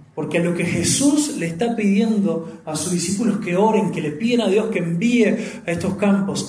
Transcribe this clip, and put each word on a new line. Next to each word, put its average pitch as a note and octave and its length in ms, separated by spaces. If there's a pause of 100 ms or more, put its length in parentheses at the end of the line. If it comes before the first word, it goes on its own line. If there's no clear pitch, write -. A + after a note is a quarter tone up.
(140)
Porque E3+ 240
a E3+ 60
lo F3 100
que F3 100
Jesús C#4 760
le E3+ 80
está A#3 280
pidiendo G3+ 920
a D#3 120
sus F3+ 160
discípulos G3 520
que F3 120
oren, G3+ 340
que D#3 100
le D3+ 120
piden A#3 300
a G3 60
Dios G3+ 220
que F#3 80
envíe G3+ 460 (420)
a F3 60
estos F3 220
campos, G3 540